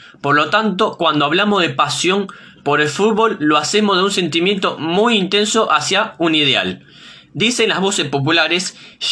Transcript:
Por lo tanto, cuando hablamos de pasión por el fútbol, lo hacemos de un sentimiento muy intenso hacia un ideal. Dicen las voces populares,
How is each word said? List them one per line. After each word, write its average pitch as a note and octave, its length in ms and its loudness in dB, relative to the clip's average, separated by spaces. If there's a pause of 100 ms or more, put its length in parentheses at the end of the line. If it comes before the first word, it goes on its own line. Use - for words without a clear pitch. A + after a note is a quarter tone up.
(220)
Por C#3+ 140 2
lo D3+ 140 0
tanto, G#3 460 0
cuando D3+ 280 0
hablamos F#3+ 380 2
de D#3+ 80 0
pasión D#3+ 580 -2 (340)
por D3 180 0
el D3+ 80 0
fútbol, G#3+ 520 0
lo D3+ 160 2
hacemos G3+ 400 0
de F3+ 80 2
un G3+ 80 0
sentimiento F3+ 680 -2
muy G3 380 2
intenso G#3 560 0
hacia F#3 460 0
un E3 180 0
ideal. A2 500 0 (480)
Dicen A3 360 0
las E3 100 -2
voces F#3 280 -2
populares, D#3+ 680 -2 (340)